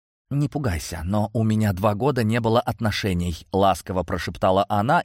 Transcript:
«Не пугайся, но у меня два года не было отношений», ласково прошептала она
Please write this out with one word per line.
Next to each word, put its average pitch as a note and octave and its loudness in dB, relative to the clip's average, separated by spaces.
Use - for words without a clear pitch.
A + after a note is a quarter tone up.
«Не C#3+ 0
пугайся, F2+ -4
но G#2 0
у A#2 0
меня G#2+ 2
два G#2 0
года B2 0
не A2 0
было A2+ 2
отношений», F#2+ -2
ласково F#2+ 2
прошептала F#2+ 0
она A2+ 2